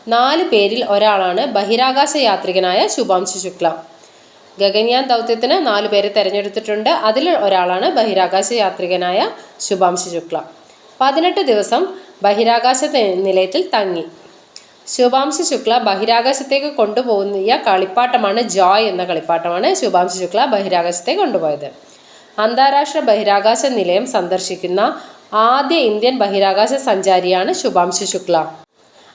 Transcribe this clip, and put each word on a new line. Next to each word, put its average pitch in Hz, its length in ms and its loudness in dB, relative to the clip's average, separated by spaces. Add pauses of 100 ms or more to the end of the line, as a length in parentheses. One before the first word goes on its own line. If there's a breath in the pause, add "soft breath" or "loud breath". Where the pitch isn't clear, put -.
നാല് 254 360 2
പേരിൽ 226 420 2
ഒരാളാണ് 202 600 2
ബഹിരാകാശ 254 720 0
യാത്രികനായ 190 720 2
ശുഭാംശു 190 500 -2
ശുക്ല. 180 380 -4 (840 loud breath)
ഗഗൻയാൻ 226 480 0
ദൗത്യത്തിന് 240 600 0
നാല് 214 200 0
പേരെ 208 300 0
തെരഞ്ഞെടുത്തിട്ടുണ്ട്. 208 720 -2
അതിൽ 320 400 0
ഒരാളാണ് 196 640 2
ബഹിരാകാശ 190 600 0
യാത്രികനായ 185 800 -2 (320 loud breath)
ശുഭാംശു 180 480 0
ശുക്ല. 165 320 -6 (600 loud breath)
പതിനെട്ട് 320 400 2
ദിവസം 240 460 0 (360 loud breath)
ബഹിരാകാശ 233 600 2
നി-, 247 320 0
നിലയത്തിൽ 190 580 0
തങ്ങി. 185 300 -2 (840 loud breath)
ശുഭാംശു 262 560 0
ശുക്ല 233 340 -2
ബഹിരാകാശത്തേക്ക് 240 920 0
കൊണ്ടുപോകുന്ന 220 880 0
കളിപ്പാട്ടമാണ് 220 880 0
ജോയ് 196 440 2
എന്ന 185 180 -2
കളിപ്പാട്ടമാണ് 175 680 -2
ശുഭാംശു 190 460 0
ശുക്ല 196 260 0
ബഹിരാകാശത്തേക്ക് 190 760 -2
കൊണ്ടുപോയത്. 160 500 -2 (680 loud breath)
അന്താരാഷ്ട്ര 269 600 2
ബഹിരാകാശ 220 680 2
നിലയം 214 420 0
സന്ദർശിക്കുന്ന 185 920 -2 (320 loud breath)
ആദ്യ 262 420 2
ഇന്ത്യൻ 240 420 2
ബഹിരാകാശ 202 560 2
സഞ്ചാരിയാണ് 190 800 0
ശുഭാംശു 185 520 0
ശുക്ല. 170 400 -2 (680 soft breath)